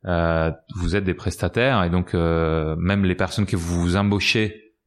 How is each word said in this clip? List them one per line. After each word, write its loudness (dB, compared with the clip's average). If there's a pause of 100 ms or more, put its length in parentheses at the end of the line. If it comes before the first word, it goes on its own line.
Euh, 0 (240)
vous 0
êtes 0
des 0
prestataires 0
et 0
donc, 0
euh, 0
même 2
les 2
personnes 0
que -2
vous 0
embauchez 0 (120)